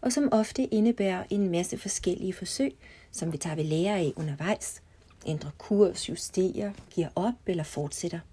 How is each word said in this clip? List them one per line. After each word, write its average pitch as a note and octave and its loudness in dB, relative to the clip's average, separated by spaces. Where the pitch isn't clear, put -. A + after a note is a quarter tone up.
og B3 2
som C#4+ 4
ofte A3 2
indebærer G#3+ 2
en G3+ 2
masse F3 0
forskellige F#3 -2
forsøg, C4+ -2
som E3 -4
vi D#3 -4
tager D#3 -4
ved D#3 0
lære E3+ 2
af D#3 2
undervejs, D#3 -4
ændrer D3+ -4
kurs, - 4
justerer, F#3 -2
giver E3 0
op G#3 0
eller E3+ 0
fortsætter. D3+ -6